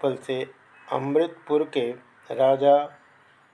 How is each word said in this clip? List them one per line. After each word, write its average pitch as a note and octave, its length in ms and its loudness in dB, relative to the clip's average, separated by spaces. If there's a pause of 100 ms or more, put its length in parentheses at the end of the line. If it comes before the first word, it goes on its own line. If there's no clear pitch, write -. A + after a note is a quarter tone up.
बल C3+ 120 -2
से C3 300 -8 (420)
अमृतपुर D3 760 -2 (100)
के A#2+ 160 -2 (400)
राजा C3+ 460 4 (800)